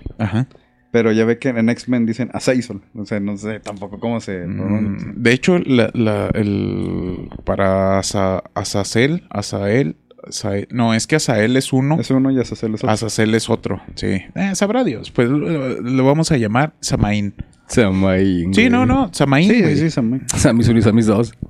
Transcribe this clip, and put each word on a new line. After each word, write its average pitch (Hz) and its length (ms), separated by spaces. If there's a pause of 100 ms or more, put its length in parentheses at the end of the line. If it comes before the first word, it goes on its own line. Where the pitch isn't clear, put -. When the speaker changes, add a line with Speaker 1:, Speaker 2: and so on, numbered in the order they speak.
(180)
Speaker 1:
Ajá. 113 280 (460)
Speaker 2:
Pero 113 200
ya 110 120
ve 117 140
que 135 100
en 113 200
X-Men 120 380
dicen 113 260
Azazel. 113 480 (140)
O 107 100
sea, 107 140
no 101 180
sé 107 220
tampoco 101 400
cómo 113 220
se 95 220
pronuncia. 101 680
Speaker 1:
Mm, - 140
de 117 100
hecho, 175 260
la, 123 340
la, 104 420
el, 98 920 (160)
para 95 540
Aza-, 95 460 (100)
Azazel, 110 720
Azael, 104 680 (300)
Azael, 101 440
no, 117 240
es 110 120
que 156 100
Azael 120 400
es - 160
uno. 139 280
Speaker 2:
Es 120 100
uno 135 200
y 135 100
Azazel 110 340
es 107 60
otro. 120 100
Speaker 1:
Azazel 110 440
es 113 160
otro, 101 320 (120)
sí. 98 280 (120)
Eh, 196 200
sabrá 220 300
Dios. 123 260
Pues 120 180
lo, 143 520
lo 131 240
vamos 156 280
a 151 60
llamar 117 420
Samaín. 101 540 (340)
Speaker 3:
Samaín, 95 840
Speaker 1:
Sí, 214 80
Speaker 3:
güey. 247 80
Speaker 1:
no, 247 160
no, 262 260
Samaín, 147 380
Speaker 2:
Sí, 240 100
Speaker 1:
güey. 170 160
Speaker 2:
sí, 143 60
sí, 160 80
Samaín. 127 320 (120)
Speaker 3:
Samis 117 340
uno 117 100
y 110 40
Samis 110 240
dos. 110 280 (160)